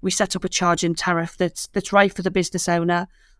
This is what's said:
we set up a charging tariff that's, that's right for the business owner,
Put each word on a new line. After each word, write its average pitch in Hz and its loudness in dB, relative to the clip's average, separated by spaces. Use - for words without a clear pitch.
we 185 -4
set 190 -2
up 185 -6
a 180 -2
charging 170 0
tariff 170 -2
that's, - -2
that's - -6
right 202 6
for - -8
the 185 0
business 190 -2
owner, 175 0